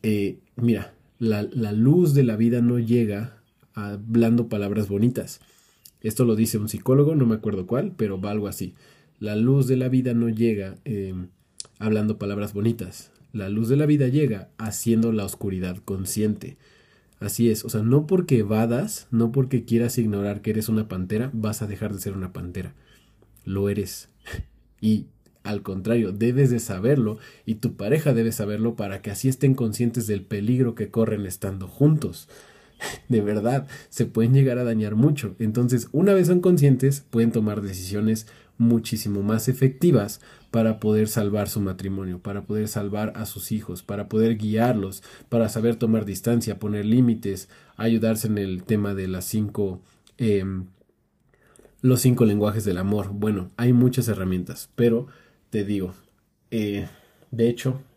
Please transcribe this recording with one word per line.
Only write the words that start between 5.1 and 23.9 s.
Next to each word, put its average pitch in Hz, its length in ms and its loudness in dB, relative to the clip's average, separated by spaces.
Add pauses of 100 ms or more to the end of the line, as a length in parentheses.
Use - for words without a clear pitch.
Esto 110 240 0
lo 113 120 4
dice 110 220 0
un 107 100 -4
psicólogo, 143 460 2
no 131 120 2
me 113 80 2
acuerdo 101 320 -4
cuál, 160 300 -2
pero 98 240 -4
va 101 100 -4
algo 104 180 -4
así. - 260 -8 (440)
La 104 160 -6
luz 127 320 4
de 127 100 2
la 127 120 -2
vida 123 260 0
no 117 140 0
llega, 107 560 -2
eh, 98 300 -6 (640)
hablando 107 400 0
palabras 101 340 -6
bonitas. 101 580 -4 (220)
La 98 160 -8
luz 110 200 -2
de 135 80 4
la 151 100 2
vida 143 220 4
llega 123 500 0
haciendo 113 520 0
la 104 140 0
oscuridad 92 540 -6
consciente. 107 760 -4 (640)
Así 113 320 0
es, 107 140 -2
o 113 60 -8
sea, 107 120 -2
no 139 240 4
porque 175 320 2
evadas, 113 720 -2
no 117 220 2
porque 131 320 0
quieras 117 340 0
ignorar 101 440 -2
que 110 80 -4
eres 107 180 -2
una 107 180 0
pantera, 104 460 -4
vas 107 300 -4
a 104 40 -4
dejar 101 260 -6
de 92 80 -8
ser 98 120 -8
una 92 200 -8
pantera. 90 420 -10 (680)
Lo 98 240 -2
eres. 101 420 -6 (140)